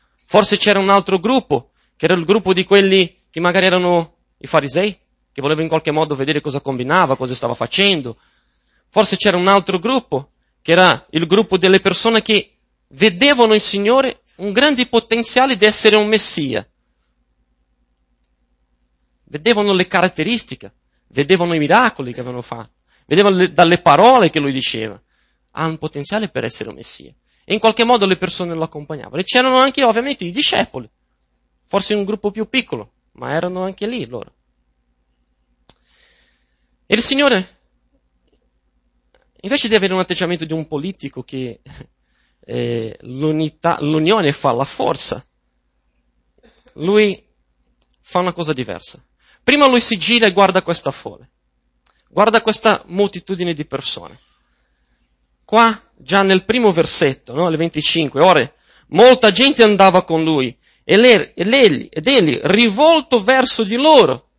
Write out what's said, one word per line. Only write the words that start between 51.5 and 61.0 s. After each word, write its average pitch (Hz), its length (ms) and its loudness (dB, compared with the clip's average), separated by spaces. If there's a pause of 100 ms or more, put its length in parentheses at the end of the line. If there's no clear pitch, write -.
guarda 220 340 2
questa 220 440 -2
moltitudine 180 680 -4
di 151 100 -10
persone. - 540 -12 (1300)
Qua, 220 500 2
già 196 280 -2
nel 190 220 2
primo 226 280 0
versetto, 151 600 -2
no, 170 160 -2
il 160 80 -4
venticinque, 156 640 -4
"Ora, 165 320 2 (360)
molta 233 420 6
gente 240 320 2
andava 190 420 4
con 160 200 -2
lui, 139 340 -2 (240)
e 180 140 2
lei, 233 360 4